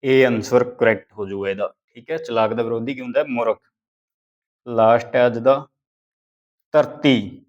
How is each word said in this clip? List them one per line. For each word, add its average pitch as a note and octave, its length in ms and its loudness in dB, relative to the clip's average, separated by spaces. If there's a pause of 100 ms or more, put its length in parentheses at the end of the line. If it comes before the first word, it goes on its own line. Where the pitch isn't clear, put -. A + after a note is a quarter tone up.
A C3 220 4
ਆਨਸਰ A#2+ 440 0
ਕਰੈਕਟ - 420 0
ਹੋ G#2 160 -10
ਜਾਊਗਾ G2 220 -6
ਇਹਦਾ। G2 220 -6 (140)
ਠੀਕ A#2+ 240 -20
ਹੈ, D#3+ 80 -6
ਚਲਾਕ A2+ 340 -2
ਦਾ A#2 100 -4
ਵਿਰੋਧੀ A#2 320 -6
ਕੀ B2+ 60 -14
ਹੁੰਦਾ B2 200 -4
ਹੈ? D3+ 80 -2
ਮੂਰਖ। A#2 320 -4 (1040)
ਲਾਸਟ A#2 500 2
ਹੈ B2 100 4
ਅੱਜ A#2 120 -2
ਦਾ, C3 160 2 (1200)
ਧਰਤੀ। B2+ 760 0